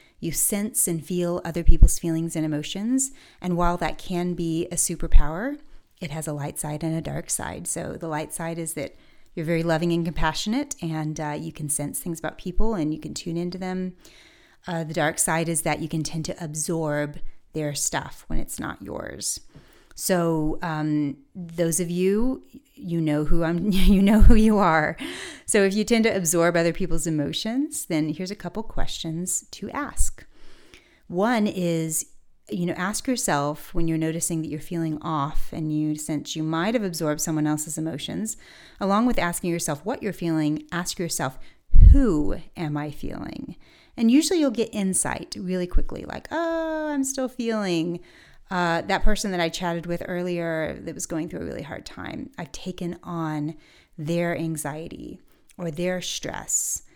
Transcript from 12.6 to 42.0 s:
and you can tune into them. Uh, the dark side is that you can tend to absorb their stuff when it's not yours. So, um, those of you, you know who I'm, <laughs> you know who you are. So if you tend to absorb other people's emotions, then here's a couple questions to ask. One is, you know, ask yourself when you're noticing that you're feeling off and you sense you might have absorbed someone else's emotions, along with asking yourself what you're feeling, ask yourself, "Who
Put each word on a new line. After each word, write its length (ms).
and 180
you 80
can 140
tune 240
into 220
them. 360
Uh, 180
the 120
dark 240
side 280
is 140
that 180
you 80
can 140
tend 240
to 180
absorb 760
their 220
stuff 520
when 120
it's 200
not 220
yours. 580
So, 680
um, 560
those 460
of 100
you, 540
you 260
know 240
who 180
I'm, 280
<laughs> 0
you 300
know 200
who 140
you 240
are. 360
So 160
if 100
you 100
tend 200
to 120
absorb 400
other 180
people's 340
emotions, 800
then 240
here's 200
a 60
couple 260
questions 920
to 200
ask. 520
One 400
is, 580
you 200
know, 60
ask 340
yourself 640
when 140
you're 100
noticing 460
that 60
you're 100
feeling 420
off 500
and 240
you 200
sense 400
you 80
might 320
have 80
absorbed 380
someone 260
else's 300
emotions, 600
along 280
with 100
asking 320
yourself 340
what 200
you're 100
feeling, 580
ask 280
yourself, 400
"Who 460